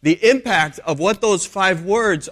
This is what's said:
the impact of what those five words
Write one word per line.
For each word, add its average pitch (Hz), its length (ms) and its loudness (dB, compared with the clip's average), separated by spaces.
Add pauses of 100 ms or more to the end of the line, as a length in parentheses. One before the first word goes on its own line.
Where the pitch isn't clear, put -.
the 175 260 2
impact 202 520 0
of 156 180 -4
what 202 240 -2
those 208 240 0
five 190 360 -2
words 196 500 -2